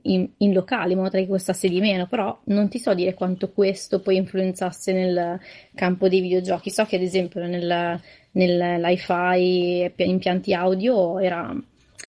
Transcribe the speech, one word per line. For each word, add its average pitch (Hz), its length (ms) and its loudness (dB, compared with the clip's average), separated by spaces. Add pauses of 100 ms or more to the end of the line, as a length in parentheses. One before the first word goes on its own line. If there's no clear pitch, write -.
in, 185 260 0 (100)
in 202 140 4
locale, 185 400 0
in 190 60 0
modo 190 120 -2
tale 190 140 0
che 185 60 -6
costasse 190 380 0
di 180 120 0
meno, 190 280 0
però 214 380 -4
non 202 220 2
ti 233 100 -6
so 226 140 0
dire 185 220 0
quanto 185 380 -4
questo 196 480 0
poi 190 160 2
influenzasse 185 760 -2
nel 180 480 0 (340)
campo 185 340 2
dei 185 120 2
videogiochi. 185 500 -2
So 220 140 0
che 202 120 -2
ad 180 60 -2
esempio 180 440 -2
nel, 175 520 -2 (340)
nel 175 580 2
hi-fi 180 920 2
e 175 100 -4
pi-, 180 140 0
impianti 185 440 0
audio 185 680 2
era, 175 340 -2 (540)